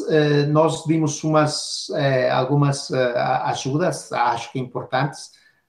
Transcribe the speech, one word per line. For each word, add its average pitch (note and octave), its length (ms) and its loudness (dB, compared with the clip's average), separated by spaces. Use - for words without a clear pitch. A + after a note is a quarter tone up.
eh, D3 360 4
nós D3+ 400 2
dimos D#3 380 2
umas, D3+ 720 0
eh, C3 340 2
algumas, C#3 600 0
eh, B2+ 260 0
a-, B2+ 320 0
ajudas, D3 640 -4
acho A#2+ 400 -2
que C3+ 60 -6
importantes, C3 720 -6